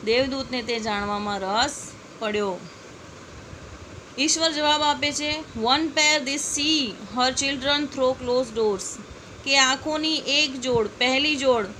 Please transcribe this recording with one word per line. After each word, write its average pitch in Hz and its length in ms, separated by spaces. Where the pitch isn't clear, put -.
દેવદૂતને 254 580
તે 226 180
જાણવામાં 202 600
રસ 214 520
પડ્યો. 208 380
ઈશ્વર 320 340
જવાબ 302 300
આપે 294 300
છે, 294 280
"One 277 200
pair 302 420
they 277 120
see 294 500
her 254 140
children 277 500
through 262 280
closed 247 360
doors." 208 240
કે 277 140
આંખોની 302 580
એક 277 440
જોડ, 240 380
પહેલી 269 380
જોડ 254 300